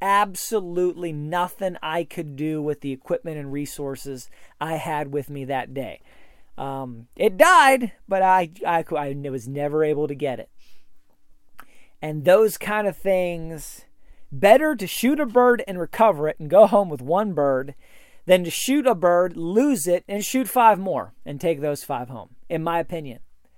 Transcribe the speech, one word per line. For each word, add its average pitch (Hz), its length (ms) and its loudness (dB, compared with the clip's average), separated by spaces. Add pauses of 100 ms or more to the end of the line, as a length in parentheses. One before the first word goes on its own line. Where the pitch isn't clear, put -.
absolutely 180 1080 0
nothing 175 680 -4
I 160 220 -4
could 151 320 -12
do 156 260 -4
with 147 200 -6
the 139 100 -6
equipment 160 460 -6
and 143 140 -12
resources 139 760 -10 (320)
I 160 140 -6
had 151 360 -6
with 143 180 -6
me 143 160 -10
that 127 280 -6
day. 127 280 -10 (560)
Um, 131 500 -10 (100)
it 196 200 2
died, 269 560 6 (140)
but 190 140 0
I, 185 300 4 (140)
I, 165 200 0 (100)
I 143 340 -6
was 127 180 -8
never 143 360 -2
able 151 240 0
to 143 80 -6
get 135 240 -6
it. - 100 -16 (1500)
And 151 220 -6
those 196 340 4
kind 208 300 -4
of 185 80 -4
things, 170 880 -4 (460)
better 247 440 6
to 190 120 -6
shoot 277 320 0
a 294 60 0
bird 247 420 4
and 180 120 -6
recover 165 500 2
it - 100 -6
and 151 100 -10
go 196 180 10
home 196 200 2
with 143 140 -8
one 180 320 0
bird 139 420 0 (500)
than 180 200 6
to 165 40 -4
shoot 262 380 0
a 233 80 4
bird, 175 400 4
lose 190 500 2
it, 175 220 0
and 202 160 -6
shoot 262 240 -2
five 220 320 4
more 156 340 -6 (120)
and 143 160 -10
take 170 180 -2
those 147 240 -4
five 127 240 -6
home, 113 280 -14 (120)
in 160 160 -6
my 170 160 -2
opinion. 156 400 -8 (380)